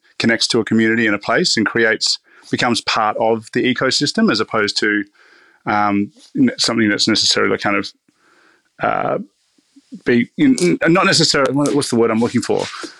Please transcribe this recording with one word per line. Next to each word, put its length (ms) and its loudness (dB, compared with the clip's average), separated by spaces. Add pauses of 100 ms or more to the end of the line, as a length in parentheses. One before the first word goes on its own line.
(200)
connects 300 0
to 100 0
a 60 -2
community 400 2
and 100 0
a 40 -4
place 380 0
and 80 2
creates, 540 0 (320)
becomes 300 0
part 360 -2
of 360 0
the 100 0
ecosystem 680 0
as 80 -2
opposed 380 -2
to, 260 0 (600)
um, 460 0 (260)
n-, 200 4
something 300 0
that's 200 0
necessarily 500 0
kind 180 -2
of, 160 -4 (920)
uh, 360 -2 (880)
be 320 2
in, 240 4
n-, 320 2
not 120 4
necessarily, 460 2
what, 220 0
what's 160 -2
the 60 -2
word 160 2
I'm 80 0
looking 220 0
for? 220 -2 (360)